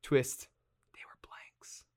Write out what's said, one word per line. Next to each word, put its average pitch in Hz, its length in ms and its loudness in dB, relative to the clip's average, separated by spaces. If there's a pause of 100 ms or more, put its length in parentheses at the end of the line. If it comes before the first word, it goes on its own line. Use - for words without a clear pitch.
twist, - 460 4 (460)
they - 120 -20
were - 160 -20
blanks. - 640 -18 (140)